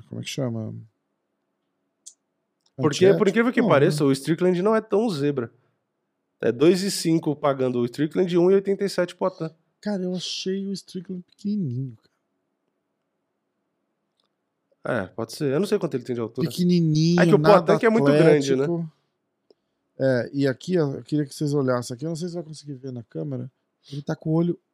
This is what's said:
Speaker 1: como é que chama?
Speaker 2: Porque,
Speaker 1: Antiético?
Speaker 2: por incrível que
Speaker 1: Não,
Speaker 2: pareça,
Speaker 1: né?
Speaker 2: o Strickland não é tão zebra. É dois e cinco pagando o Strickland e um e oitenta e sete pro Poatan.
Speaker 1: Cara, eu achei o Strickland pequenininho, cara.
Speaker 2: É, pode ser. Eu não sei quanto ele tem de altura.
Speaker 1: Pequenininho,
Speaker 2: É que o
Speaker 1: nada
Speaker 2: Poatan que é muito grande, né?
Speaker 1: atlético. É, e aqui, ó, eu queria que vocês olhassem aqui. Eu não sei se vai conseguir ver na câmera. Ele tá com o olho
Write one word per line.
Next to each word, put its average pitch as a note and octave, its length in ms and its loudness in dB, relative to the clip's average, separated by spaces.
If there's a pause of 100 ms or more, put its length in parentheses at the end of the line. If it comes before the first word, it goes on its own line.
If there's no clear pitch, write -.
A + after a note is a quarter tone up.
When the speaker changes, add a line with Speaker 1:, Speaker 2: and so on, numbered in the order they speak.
Speaker 1:
como A2+ 140 -12
é - 20 -14
que - 60 -12
chama? A2+ 460 -8 (2000)
Speaker 2:
Porque, C#3+ 300 -2
Speaker 1:
Antiético? F#3+ 120 6
Speaker 2:
por G3+ 100 2
incrível A#3 240 2
que B3 100 2
Speaker 1:
Não, A3+ 60 2
Speaker 2:
pareça, D3+ 360 4
Speaker 1:
né? C#3 60 4
Speaker 2:
o - 20 4
Strickland E3+ 500 0
não G#3+ 140 2
é A3 60 0
tão A3 280 -2
zebra. C#3+ 420 -4 (880)
É A2+ 120 2
dois E3+ 320 4
e G3 80 -2
cinco D#3+ 440 -2
pagando C3 440 -2
o A#2+ 60 0
Strickland D#3 460 -2
e F3+ 60 0
um F3 140 4
e - 20 4
oitenta G3 320 0
e F#3+ 40 -4
sete F3 260 -4
pro F#3+ 160 -4
Poatan. D#3+ 200 -10 (300)
Speaker 1:
Cara, G3+ 220 -6
eu F3+ 100 -4
achei F#3+ 540 -8
o G3 60 -8
Strickland F#3 500 -12
pequenininho, C3+ 760 -6 (2750)
cara. B2 200 -4
Speaker 2:
É, F#2 40 -10
pode - 260 -10
ser. C#3+ 180 -4
Eu D3 80 0
não G3+ 80 -2
sei G#3 100 0
quanto E3 180 -4
ele B2 80 -6
tem B2 120 -6
de A#2+ 60 -6
altura. A#2 260 -4
Speaker 1:
Pequenininho, E3+ 720 2
Speaker 2:
É F3+ 60 6
que E3 100 6
o - 20 4
Speaker 1:
nada G3 180 8
Speaker 2:
Poatan F#3 240 4
que - 60 0
é A3+ 40 6
muito A3 160 4
grande, D3 500 6
né? C3 80 0
Speaker 1:
atlético. E3 280 -4 (1080)
É, B2+ 320 0
e C#3 160 0
aqui, E3+ 320 -2
ó, C#3+ 140 0
eu B2 100 -12
queria D3 220 -2
que C3+ 80 -12
vocês D3 200 -2
olhassem B2+ 420 0
aqui. B2+ 100 -10
Eu D#3+ 40 -6
não E3+ 60 -6
sei F3 140 -8
se E3 60 -12
vai F3 80 -8
conseguir D3 320 -16
ver B2+ 160 -14
na A#2+ 120 -10
câmera. C3+ 460 -8 (420)
Ele C#3+ 100 -10
tá D#3+ 140 -6
com - 140 -6
o D#3 40 2
olho E3+ 240 0 (160)